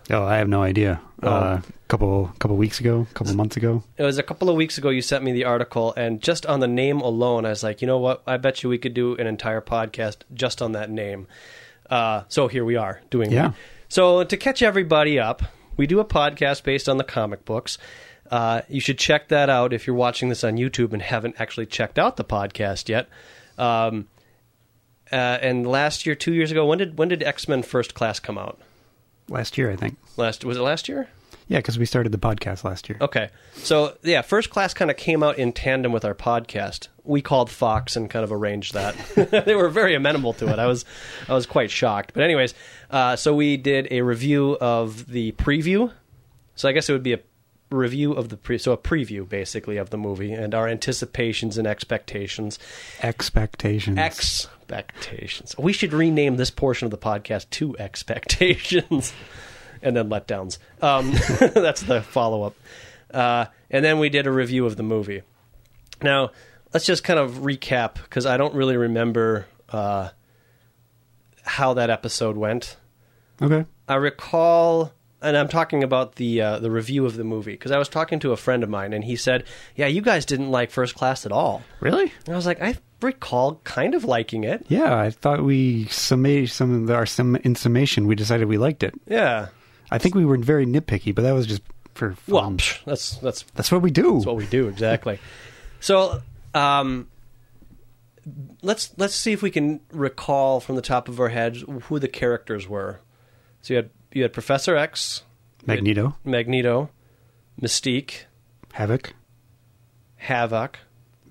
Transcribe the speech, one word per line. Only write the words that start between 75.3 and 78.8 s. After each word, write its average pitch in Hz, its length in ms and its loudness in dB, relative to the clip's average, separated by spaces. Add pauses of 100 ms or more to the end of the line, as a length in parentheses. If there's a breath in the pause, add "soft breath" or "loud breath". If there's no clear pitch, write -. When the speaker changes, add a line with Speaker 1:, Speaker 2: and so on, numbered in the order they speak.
Speaker 2:
I'm 147 120 2
talking 156 340 2
about 131 340 0
the, 117 240 0
uh, 107 180 0
the 113 120 -2
review 123 360 0
of 110 100 -2
the 113 80 -6
movie, 107 320 -6
'cause 131 160 -6
I 143 60 2
was 143 100 0
talking 160 320 -2
to 135 120 0
a 110 40 0
friend 123 260 0
of 104 60 -2
mine, 101 240 -4